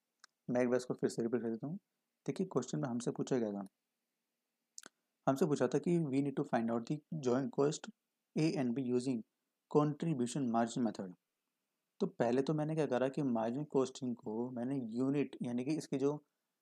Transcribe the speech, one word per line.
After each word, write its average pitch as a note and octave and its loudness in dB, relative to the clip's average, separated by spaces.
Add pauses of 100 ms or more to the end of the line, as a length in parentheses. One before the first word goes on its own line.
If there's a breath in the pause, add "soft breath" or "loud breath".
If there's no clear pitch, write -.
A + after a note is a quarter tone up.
(500)
मैं B2 2
एक B2+ 4
बार B2 4
इसको B2 -4
फिर B2 0
से - -4
रिपीट A#2 0
कर A#2 -2
देता A2+ -6
हूँ। E3+ -6 (480)
देखिए F3+ -2
क्वेश्चन - -2
में D3 -2
हमसे A#2+ -4
पूछा C3+ -2
गया A2 0
था, G2+ -6 (1600)
हमसे C#3 2
पूछा C#3 2
था D3 2
कि F3 2
we C3+ 0
need C#3 -4
to C#3+ 0
find A2+ 0
out A#2 -2
the D3+ -2 (300)
joint B2 2
cost D3 0 (460)
A D#3 4 (120)
and A#2+ 2
B C#3 -2
using B2 0 (500)
contribution D3 0
margin A#2 2
method। G2 -6 (880)
तो G3+ 2 (120)
पहले A#2+ 4
तो D#3 2
मैंने D3+ 0
क्या D#3 2
करा B2 2
कि D3+ 0
मार्जिन A#2+ 0 (100)
कॉस्टिंग B2+ 0
को A2+ -4
मैंने B2+ -4 (200)
यूनिट C3+ 0
यानी B2 -2
कि D3+ 0
इसकी C#3 -2
जो C#3 2 (460)